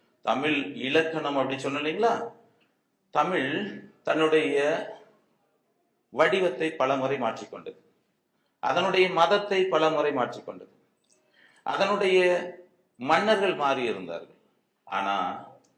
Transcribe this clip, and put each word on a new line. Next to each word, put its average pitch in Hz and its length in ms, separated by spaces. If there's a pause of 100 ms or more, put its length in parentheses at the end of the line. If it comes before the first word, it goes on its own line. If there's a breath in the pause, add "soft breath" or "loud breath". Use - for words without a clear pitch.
(220)
தமிழ் 139 360 (180)
இலக்கணம் 143 600
அப்படி 131 220
சொன்ன 143 200
இல்லைங்களா? 190 340 (1000)
தமிழ் 151 360 (540)
தன்னுடைய 151 520 (1500)
வடிவத்தை 170 640
பலமுறை 135 460
மாற்றிக்கொண்டது, 107 640 (800)
அதனுடைய 185 500
மதத்தை 185 560
பலமுறை 156 460
மாற்றிக்கொண்டது, 117 600 (880 soft breath)
அதனுடைய 190 560 (800)
மன்னர்கள் 190 560
மாறி 135 280
இருந்தார்கள். 90 540 (460)
ஆனா 98 320 (640)